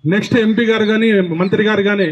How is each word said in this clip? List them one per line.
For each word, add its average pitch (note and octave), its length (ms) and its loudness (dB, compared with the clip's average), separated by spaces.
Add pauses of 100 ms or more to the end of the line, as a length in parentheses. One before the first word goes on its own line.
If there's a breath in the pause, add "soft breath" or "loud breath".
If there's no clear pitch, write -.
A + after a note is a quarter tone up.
(120)
నెక్స్ట్ G#3+ 220 -2 (100)
ఎంపీ A3 260 0
గారు A3 200 0
కానీ A3 180 2 (320)
మంత్రి G3+ 280 0
గారు G3+ 200 0
కానీ G3 240 0